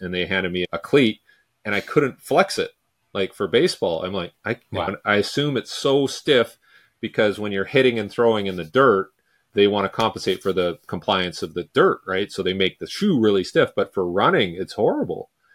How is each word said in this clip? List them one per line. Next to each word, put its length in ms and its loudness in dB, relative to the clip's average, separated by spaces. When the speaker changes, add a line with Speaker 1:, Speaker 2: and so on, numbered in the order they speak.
Speaker 1:
and 120 -8
they 140 -2
handed 260 -2
me 200 -2
a 60 -4
cleat 420 2
and 120 -6
I 80 0
couldn't 400 -2
flex 360 0
it, 120 -2
like, 220 -4
for 120 -4
baseball. 560 0
I'm 120 -6
like, 180 -6
I, 140 -6
Speaker 2:
Wow. 320 -4
Speaker 1:
I 120 2
assume 420 -2
it's 120 -10
so 360 0
stiff 500 0
because 360 0
when 140 -6
you're 140 -2
hitting 320 2
and 120 -6
throwing 360 2
in 100 -6
the 80 -6
dirt, 480 4
they 140 6
wanna 240 2
compensate 520 -2
for 120 -2
the 320 -2
compliance 560 -2
of 100 -8
the 120 -6
dirt, 320 4
right? 260 -4
So 100 -6
they 120 -2
make 240 0
the 100 -12
shoe 320 0
really 240 4
stiff, 320 2
but 160 -2
for 180 -2
running, 440 2
it's 180 -8
horrible. 560 -2